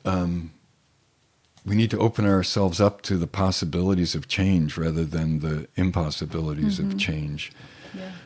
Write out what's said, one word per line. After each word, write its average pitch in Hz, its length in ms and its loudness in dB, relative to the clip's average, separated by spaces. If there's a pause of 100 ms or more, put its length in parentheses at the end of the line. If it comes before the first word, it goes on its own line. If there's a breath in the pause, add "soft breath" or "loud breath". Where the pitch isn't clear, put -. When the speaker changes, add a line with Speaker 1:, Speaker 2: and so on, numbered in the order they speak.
Speaker 1:
um, 87 480 -2 (1120)
we 98 100 -2
need 110 160 4
to 107 80 -2
open 107 280 2
ourselves 95 540 2
up 101 220 4
to 95 140 -2
the 85 100 0
possibilities 90 880 0
of 76 140 -6
change 90 480 2
rather 82 300 0
than 78 340 0
the 76 260 -4 (100)
impossibilities 78 1040 0
Speaker 2:
Mm-hmm. - 120 -2
Speaker 1:
of 95 80 -4
change. 78 520 -4 (440 loud breath)
Speaker 2:
Yeah. 185 160 -12 (160 loud breath)